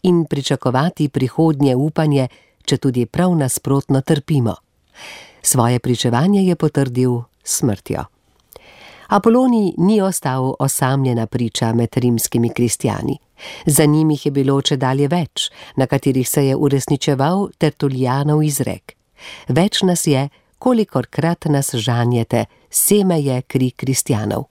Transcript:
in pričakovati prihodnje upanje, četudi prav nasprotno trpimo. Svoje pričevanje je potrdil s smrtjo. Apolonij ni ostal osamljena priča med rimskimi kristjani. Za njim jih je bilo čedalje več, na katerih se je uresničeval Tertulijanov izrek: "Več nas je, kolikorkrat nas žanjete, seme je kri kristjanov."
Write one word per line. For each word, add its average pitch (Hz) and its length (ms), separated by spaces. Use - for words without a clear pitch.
in 175 220
pričakovati 139 840
prihodnje 139 640
upanje, 143 520
četudi 123 400
prav 180 300
nasprotno 139 680
trpimo. 135 540
Svoje 123 380
pričevanje 127 640
je 180 120
potrdil 127 680
s - 140
smrtjo. - 480
Apolonij 226 680
ni 202 240
ostal 135 580
osamljena 131 680
priča 117 460
med 117 220
rimskimi 120 540
kristjani. 113 680
Za 151 200
njim 156 260
jih 147 140
je 147 60
bilo 139 300
čedalje 139 460
več, - 440
na 135 100
katerih 131 440
se 139 180
je 135 80
uresničeval 143 1000
Tertulijanov 143 840
izrek: 139 520
"Več 165 340
nas 180 260
je, 143 220
kolikorkrat 170 840
nas 139 300
žanjete, 117 680
seme 190 520
je 131 200
kri 131 300
kristjanov." 123 800